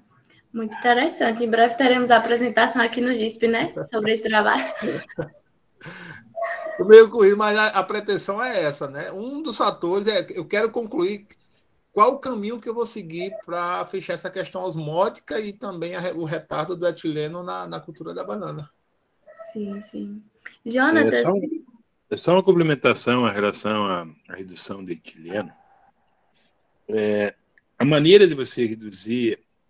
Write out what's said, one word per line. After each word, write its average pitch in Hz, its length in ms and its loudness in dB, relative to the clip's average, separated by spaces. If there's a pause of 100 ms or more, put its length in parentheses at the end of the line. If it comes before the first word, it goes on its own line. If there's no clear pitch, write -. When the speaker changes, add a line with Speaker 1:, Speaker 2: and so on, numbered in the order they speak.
(540)
Speaker 1:
muito 226 220 -6
interessante. 240 680 0
Em 233 60 -2
breve 233 260 4
teremos 247 360 4
a 233 60 8
apresentação 233 640 2
aqui 233 200 -2
no 247 120 0
gisp, 226 340 -2
né? 233 260 0 (120)
Sobre 220 280 -2
esse 220 100 -2
trabalho. 214 400 2 (100)
<laughs> - 640 -8 (1400)
Speaker 2:
Tô 180 80 -2
meio 220 240 12
corrido, 202 280 4
mas 208 200 2
a, 214 100 4
a 196 160 0
pretensão 202 600 -4
é 226 200 -2
essa, 147 260 -4
né? 143 220 -10
Um 247 300 -10
dos 311 160 -4
fatores 202 500 0
é, 190 240 0
eu 170 140 -8
quero 214 240 0
concluir 208 560 -4 (680)
qual 220 200 4
o 269 60 -6
caminho 233 400 -6
que 226 80 -12
eu 233 60 -6
vou 233 120 -4
seguir 190 480 -10 (120)
pra 175 400 -4
fechar 180 280 -8
essa 170 160 -8
questão 185 320 -8
osmótica 180 800 -4
e 208 140 -8
também 175 420 -10
a 185 40 -8
re-, 175 120 -6
o 165 140 -6
retardo 156 500 -6
do 170 100 -6
etileno 165 560 -4
na, 180 240 -10
na 170 140 -10
cultura 160 340 -14
da 185 120 -8
banana. 156 440 -10 (840)
Speaker 1:
Sim, 202 260 -8
sim. 208 440 -12 (420)
Jonathan, 262 420 2
Speaker 3:
É, 240 160 2
só 247 80 2
um, 302 340 -4 (440)
é 139 80 -4
só - 160 2
uma 185 100 6
complementação 139 840 2
em 107 60 0
relação 104 540 -2
à, 87 220 -4 (200)
à 90 80 -16
redução 95 480 -10
de 90 100 -10
etileno. 85 600 -10 (1400)
É, 104 440 0 (460)
a 127 60 2
maneira 156 420 8
de 156 80 0
você 123 300 -4
reduzir 110 760 -4 (300)